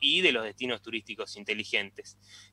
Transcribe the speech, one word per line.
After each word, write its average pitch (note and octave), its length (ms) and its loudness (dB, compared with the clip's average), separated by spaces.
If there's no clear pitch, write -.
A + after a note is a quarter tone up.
y D3+ 200 4
de D#3+ 120 6
los A#2 100 2
destinos A2+ 380 -4
turísticos A2 560 -8
inteligentes. G#2 800 -4